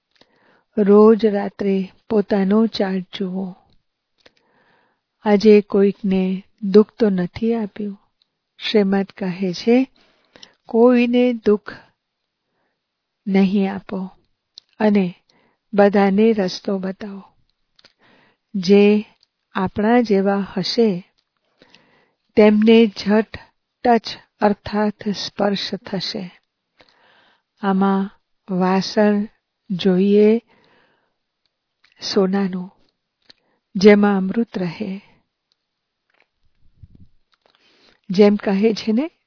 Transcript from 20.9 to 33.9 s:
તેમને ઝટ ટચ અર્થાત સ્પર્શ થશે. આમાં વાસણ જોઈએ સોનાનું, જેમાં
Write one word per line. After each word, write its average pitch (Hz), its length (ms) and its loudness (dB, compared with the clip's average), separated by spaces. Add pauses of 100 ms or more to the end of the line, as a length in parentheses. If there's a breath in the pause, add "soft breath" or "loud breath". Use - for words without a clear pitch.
તેમને 220 500 6
ઝટ 214 520 -4 (460)
ટચ 233 240 0 (340)
અર્થાત 208 680 -4
સ્પર્શ - 640 -6
થશે. 185 580 -12 (1300 soft breath)
આમાં 196 480 0 (500)
વાસણ 202 680 0 (420)
જોઈએ 202 720 2 (1600)
સોનાનું, 190 720 -4 (1040)
જેમાં 202 420 4